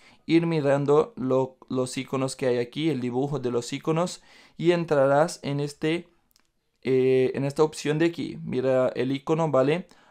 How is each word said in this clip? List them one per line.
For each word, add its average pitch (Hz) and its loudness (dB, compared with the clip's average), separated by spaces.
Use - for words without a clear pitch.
ir 165 4
mirando 143 2
lo, 131 0
los 127 -4
iconos 135 -4
que 135 -4
hay 123 2
aquí, 143 -2
el 135 -2
dibujo 127 -4
de 127 -4
los 120 -4
iconos, 160 -4
y 165 2
entrarás 156 2
en 143 -4
este, 156 -4
eh, 131 2
en 135 -4
esta 139 0
opción 151 -2
de 165 2
aquí. 165 -6
Mira 127 0
el 131 -2
icono, 160 -2
¿vale? 139 2